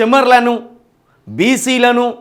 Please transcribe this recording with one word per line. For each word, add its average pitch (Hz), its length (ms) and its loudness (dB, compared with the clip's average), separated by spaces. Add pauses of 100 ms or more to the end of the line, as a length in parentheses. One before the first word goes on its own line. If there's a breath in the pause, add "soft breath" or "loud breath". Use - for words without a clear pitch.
చెమర్లను, 240 600 2 (680)
బీసీలను, 240 920 0